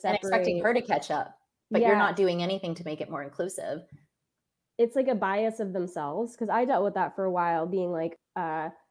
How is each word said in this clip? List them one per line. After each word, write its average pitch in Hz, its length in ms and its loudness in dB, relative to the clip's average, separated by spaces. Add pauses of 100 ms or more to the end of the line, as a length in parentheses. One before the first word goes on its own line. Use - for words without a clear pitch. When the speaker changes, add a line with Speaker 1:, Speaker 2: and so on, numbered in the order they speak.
Speaker 1:
and 185 80 2
expecting 180 380 2
Speaker 2:
separate 175 80 0
Speaker 1:
her 226 120 4
to 240 80 2
catch - 280 -2
up, - 260 -4 (360)
but 220 120 4
you're 208 120 6
Speaker 2:
Yeah. 208 80 6
Speaker 1:
not 170 120 2
doing 175 260 2
anything 185 340 -2
to 170 80 -12
make 156 160 -6
it 156 100 -8
more 147 120 -6
inclusive. 165 640 -6 (920)
Speaker 2:
It's 233 180 2
like 262 120 2
a 254 60 2
bias 208 460 0
of 196 120 -4
themselves, 180 640 -4
'cause 220 140 -4
I 226 160 2
dealt 214 180 2
with 202 100 0
that 202 200 0
for 190 100 -2
a 185 60 0
while, 170 360 2
being 175 260 0
like, 165 260 -2 (180)
uh, 160 340 -4 (200)